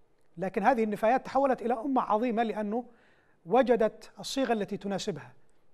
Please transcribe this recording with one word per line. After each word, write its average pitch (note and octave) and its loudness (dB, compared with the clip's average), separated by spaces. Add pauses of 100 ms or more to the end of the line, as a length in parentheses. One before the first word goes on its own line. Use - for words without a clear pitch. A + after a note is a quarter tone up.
(360)
لكن F#3 -4
هذه A3+ 4
النفايات A3 0
تحولت C4 0
إلى A#3 0
أمة B3 0
عظيمة A3 0
لأنه G#3+ -4 (600)
وجدت A3 2
الصيغة B3+ -2
التي G3+ -4
تناسبها، F#3 -6 (420)